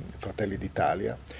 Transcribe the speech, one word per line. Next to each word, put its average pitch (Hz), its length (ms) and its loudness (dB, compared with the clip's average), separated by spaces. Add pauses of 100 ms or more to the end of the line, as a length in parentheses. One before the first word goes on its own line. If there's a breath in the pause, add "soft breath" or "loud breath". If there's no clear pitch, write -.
(200)
Fratelli 98 400 0
d'Italia, 95 580 2 (220 loud breath)